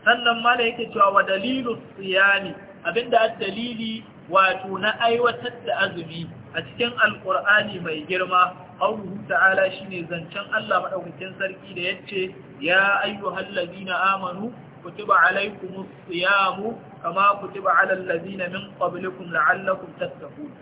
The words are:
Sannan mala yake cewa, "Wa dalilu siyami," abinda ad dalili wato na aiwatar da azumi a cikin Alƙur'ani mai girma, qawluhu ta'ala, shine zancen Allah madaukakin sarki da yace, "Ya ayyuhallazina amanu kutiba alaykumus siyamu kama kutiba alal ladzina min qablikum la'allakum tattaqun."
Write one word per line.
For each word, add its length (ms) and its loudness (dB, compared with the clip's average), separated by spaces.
Sannan 420 2
mala 200 4
yake 260 -2
cewa, 240 4
"Wa 100 6
dalilu 560 -2
siyami," 600 2
abinda 400 2
ad 180 0
dalili 680 -6
wato 540 2
na 180 0
aiwatar 640 2
da 180 -4
azumi 480 -4
a 140 -6
cikin 300 -4
Alƙur'ani 920 0
mai 240 -6
girma, 480 2
qawluhu 500 -2
ta'ala, 460 4
shine 360 -10
zancen 420 -8
Allah 340 0
madaukakin 540 -8
sarki 380 -8
da 80 -8
yace, 520 -4
"Ya 460 4
ayyuhallazina 920 -6
amanu 420 -4
kutiba 400 2
alaykumus 680 2
siyamu 760 2
kama 440 2
kutiba 320 0
alal 320 4
ladzina 420 -4
min 260 -8
qablikum 540 -4
la'allakum 680 0
tattaqun." 560 -10